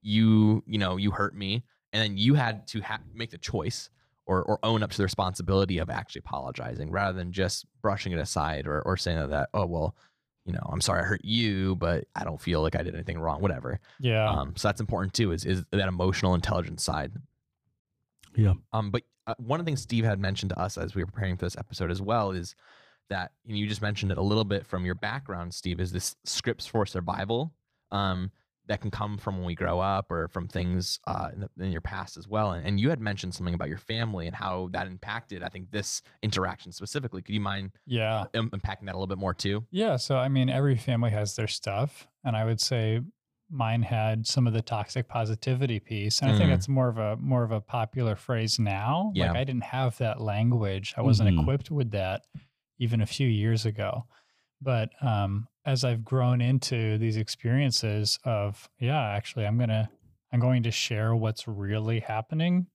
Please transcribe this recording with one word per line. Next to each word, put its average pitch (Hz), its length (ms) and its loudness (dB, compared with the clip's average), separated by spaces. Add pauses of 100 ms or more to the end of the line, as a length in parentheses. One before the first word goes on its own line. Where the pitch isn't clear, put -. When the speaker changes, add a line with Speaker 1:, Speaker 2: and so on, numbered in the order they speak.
Speaker 1:
You, 107 640 6
you 107 120 -2
know, 92 180 0
you 101 140 2
hurt 101 260 -2
me." 101 260 -2 (300)
And 110 100 2
then 104 140 -2
you 117 180 6
had 117 340 0
to 110 120 -4
ha-, 110 200 -6 (120)
make 117 180 -10
the - 80 -16
choice - 520 -6 (360)
or, 92 180 0
or 104 180 0
own 110 200 2
up 104 100 -2
to - 40 -8
the 104 80 2
responsibility 92 760 0
of 82 120 -2
actually - 300 -8
apologizing 69 720 -8
rather 95 260 0
than 90 160 -6
just 92 340 0 (160)
brushing 101 300 0
it 85 60 0
aside 73 480 -2
or, 73 160 0
or 95 140 0
saying 80 320 -2
that, 71 240 -2
"Oh, 98 140 0
well, 85 280 -2 (520)
you 92 80 -4
know, - 180 -6
I'm - 80 -2
sorry 90 220 0
I - 20 0
hurt - 200 -2
you, 98 520 2
but 85 300 0 (100)
I - 80 -4
don't 80 160 -8
feel 80 220 0
like 80 120 0
I 78 80 0
did 87 120 -6
anything 82 240 -6
wrong," 80 240 -2
whatever. 92 360 -2 (220)
Speaker 2:
Yeah. 110 300 2
Speaker 1:
Um, 80 260 -2
so - 120 0
that's 101 120 0
important 98 320 -2
too, 107 200 2
is, 82 120 -4
is 92 180 0 (100)
that 98 160 2
emotional 92 460 2
intelligence 85 480 0
side. 73 300 -2 (1200)
Speaker 3:
Yeah. 101 200 6 (180)
Speaker 1:
Um, 107 180 0
but, 117 120 0 (240)
uh, 113 120 -4
one 123 200 -2
of 170 80 -2
the 165 40 0
things 143 120 -2
Steve 113 220 2
had 104 160 2
mentioned 98 300 -2
to - 100 -4
us 92 180 -4
as 82 160 -6
we 98 80 0
were - 40 -2
preparing 95 300 -2
for 90 100 -2
this 87 100 -4
episode - 340 -4
as 90 120 -2
well 104 280 2
is 87 240 -6 (560)
that, 92 220 -6 (120)
you 113 100 -8
know, 104 40 0
you 104 80 0
just 104 160 -2
mentioned 104 300 0
it 78 60 -2
a - 40 0
little 104 220 4
bit 98 220 -2
from 90 180 -4
your 90 100 0
background, 101 600 -6
Steve, 87 260 -4
is 92 120 0
this 90 220 -4 (100)
scripts - 420 -4
for 107 200 0
survival, 98 680 -2 (380)
um, 95 400 0 (380)
that 104 120 -2
can 104 100 -4
come 104 260 -6
from 101 200 -6
when 90 100 -4
we 87 80 -4
grow 87 240 -2
up 95 320 0
or 85 180 -2
from 90 200 -6
things, 90 580 -2
uh, - 260 -4
in, 90 80 -12
the, 90 240 -10
in 95 80 -2
your 82 80 -4
past 92 360 -8
as 87 100 -16
well. 107 260 0
And, 82 140 -4
and 101 140 2
you 127 100 4
had 151 100 -2
mentioned 101 340 -4
something 87 200 -2
about 71 140 -4
your 78 100 -6
family 110 480 -4
and 85 80 -8
how 92 380 -4
that 92 160 -4
impacted, 95 560 -10
I 87 40 -6
think, 92 220 -12
this - 320 -6 (200)
interaction 92 500 -2
specifically. 98 500 -8
Could 101 120 -8
you 107 60 2
mind 98 320 -4 (140)
Speaker 2:
Yeah. 110 380 0 (100)
Speaker 1:
im-, 113 180 0
unpacking 101 340 -6
that 92 100 -6
a - 20 -6
little 95 80 -2
bit 95 120 -4
more 95 160 0
too? 104 360 -2
Speaker 2:
Yeah. 190 260 2
So, 135 220 0
I 127 100 2
mean, 131 220 4
every 135 260 4
family 117 360 2
has 104 240 -2
their 107 100 0
stuff. 104 600 -4 (160)
And 117 120 0
I 110 80 2
would 113 160 0
say 113 420 0 (460)
mine 117 360 0
had 110 420 0
some 127 220 4
of 110 40 2
the 110 100 2
toxic 117 440 -4
positivity 117 720 0
piece. 107 420 -2
And - 120 4
I 107 40 6
think 101 140 6
Speaker 1:
Mm. 87 40 6
Speaker 2:
that's 90 140 0
more 131 200 4
of 113 100 -2
a, 107 200 0
more 127 260 2
of 110 80 0
a 107 80 0
popular 110 560 0
phrase 113 420 0
now. 120 560 0
Speaker 1:
Yeah. 90 140 4
Speaker 2:
Like, 85 80 2
I 131 80 0
didn't 127 180 -2
have 127 360 -2
that 117 220 0
language. 107 760 2
I - 60 -2
wasn't 110 280 8
Speaker 3:
Mm-hmm. 87 120 6
Speaker 2:
equipped 131 280 2
with 135 220 0
that 95 340 -2 (540)
even 117 200 2
a 104 60 4
few 135 220 0
years 110 360 2
ago. 107 420 -2 (540)
But, 120 300 0 (100)
um, 104 460 2 (180)
as 131 200 2
I've 117 200 0
grown 123 360 2
into 120 580 2
these 110 180 2
experiences 110 1080 0
of, 104 440 -2 (100)
yeah, 123 320 0
actually, 104 360 -2
I'm 110 120 2
gonna, 110 320 2 (420)
I'm 120 60 4
going 123 240 4
to 113 80 0
share 110 460 0
what's 110 320 -2
really 107 500 -2
happening 160 760 0